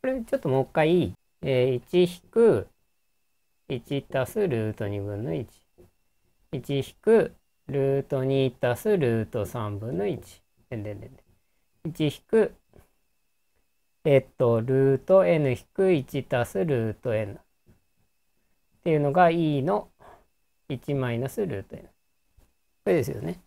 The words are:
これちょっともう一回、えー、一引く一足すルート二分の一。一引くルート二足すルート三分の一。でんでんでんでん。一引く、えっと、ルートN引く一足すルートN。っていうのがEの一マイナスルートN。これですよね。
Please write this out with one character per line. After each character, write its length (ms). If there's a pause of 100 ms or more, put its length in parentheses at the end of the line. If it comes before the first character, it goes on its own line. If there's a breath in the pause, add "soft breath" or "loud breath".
こ 60
れ 120
ち 140
ょ 20
っ 40
と 100
も 100
う 40
一 100
回、 400 (260)
え 280
ー、 80
一 260
引 180 (100)
く 380 (1000)
一 440
足 180
す 160
ル 260
ー 20
ト 140
二 120
分 240
の 80
一。 160 (1040)
一 240
引 80 (160)
く 340 (340)
ル 320
ー 40
ト 180
二 380
足 200
す 160
ル 280
ー 20
ト 200
三 320
分 200
の 80
一。 360 (280)
で 60
ん 60
で 100
ん 80
で 80
ん 80
で 60 (640)
ん。 20
一 140
引 220
く、 280 (1500)
え 140
っ 80 (100)
と、 240
ル 360
ー 20
ト 260
N 260
引 80 (140)
く 200
一 360
足 200
す 160
ル 280
ー 20
ト 200
N。 180
っ 60 (1500)
て 60
い 60
う 40
の 100
が 200
E 320
の 260 (800 loud breath)
一 260
マ 200
イ 40
ナ 100
ス 160
ル 160
ー 40
ト 120
N。 80 (1000)
こ 60
れ 60
で 80
す 60
よ 100
ね。 260